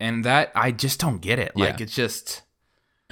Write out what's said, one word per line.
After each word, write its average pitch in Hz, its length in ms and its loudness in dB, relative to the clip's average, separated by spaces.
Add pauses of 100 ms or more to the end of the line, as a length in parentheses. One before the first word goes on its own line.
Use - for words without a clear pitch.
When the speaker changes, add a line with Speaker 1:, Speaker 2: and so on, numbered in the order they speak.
Speaker 1:
And 113 240 -2
that, 135 300 4
I 120 160 2
just 131 300 -2
don't 120 200 0
get 107 180 0
it. - 180 -4
Like, 98 220 2
Speaker 2:
Yeah. 113 60 -4
Speaker 1:
it's 107 100 -10
just - 460 -4 (720)